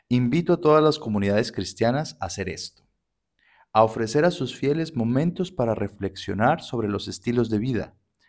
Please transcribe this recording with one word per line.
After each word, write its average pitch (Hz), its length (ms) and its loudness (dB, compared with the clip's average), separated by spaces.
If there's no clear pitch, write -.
"Invito 123 460 2
a 165 60 0
todas 151 220 6
las 151 160 4
comunidades 104 540 0
cristianas 120 680 -2
a 95 60 -6
hacer 92 220 -8
esto, - 380 -10
a 110 100 6
ofrecer 113 420 2
a 175 60 4
sus 131 260 -6
fieles 156 380 -2
momentos 165 560 0
para 117 240 0
reflexionar 101 880 -2
sobre 117 260 -4
los 101 200 -4
estilos 120 420 -2
de 110 80 0
vida, 113 360 -4